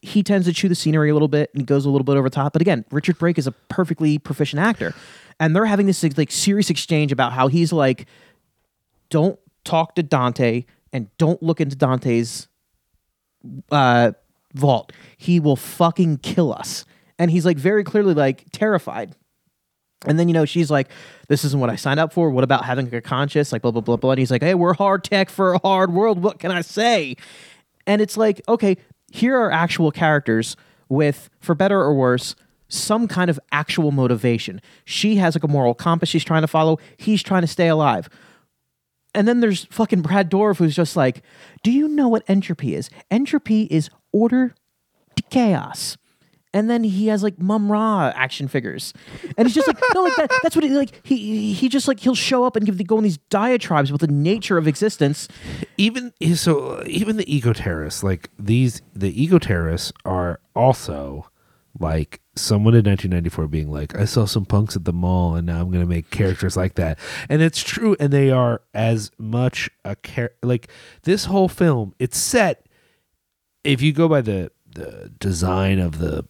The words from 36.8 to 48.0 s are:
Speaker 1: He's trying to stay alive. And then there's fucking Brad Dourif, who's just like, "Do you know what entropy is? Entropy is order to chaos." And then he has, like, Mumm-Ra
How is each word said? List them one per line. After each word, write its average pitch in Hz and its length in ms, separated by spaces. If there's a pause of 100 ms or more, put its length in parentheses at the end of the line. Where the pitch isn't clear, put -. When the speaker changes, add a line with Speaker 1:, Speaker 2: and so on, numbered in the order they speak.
Speaker 1:
He's 214 240
trying 185 200
to 170 60
stay 170 200
alive. 143 400 (1080)
And 208 120
then 240 140
there's 208 260
fucking 208 360
Brad 180 280
Dourif, 202 280
who's 160 180
just 170 200
like, 131 260 (400)
"Do 220 80
you 294 180
know 294 200
what 220 200
entropy 180 460
is? - 160 (200)
Entropy 220 600
is 156 180 (240)
order 240 420 (600)
to - 160
chaos." - 680 (580)
And 214 160
then 233 140
he 208 240
has, 208 140
like, 202 160
Mumm-Ra 208 760